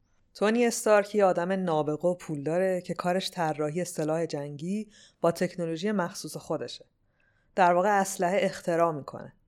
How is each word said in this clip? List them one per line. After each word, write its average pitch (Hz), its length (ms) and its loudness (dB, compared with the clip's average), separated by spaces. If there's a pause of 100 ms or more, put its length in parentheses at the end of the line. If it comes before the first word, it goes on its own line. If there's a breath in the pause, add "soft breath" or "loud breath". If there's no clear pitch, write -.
(340)
تونی 226 320 2
استارک 214 480 2
یه 208 100 4
آدم 175 280 2
نابغه 156 560 0
و 180 60 0
پولداره 175 640 -2
که 175 140 -8
کارش 180 360 -2
طراحی 156 540 -2
سلاح 160 420 -2
جنگی 156 600 -6 (320 soft breath)
با 170 120 4
تکنولوژی 170 600 -4
مخصوص 180 440 -4
خودشه. 143 480 -8 (680)
در 180 180 6
واقع 196 280 4
اسلحه 190 420 0
اختراع 170 500 2
می‌کنه. 135 400 -12 (160)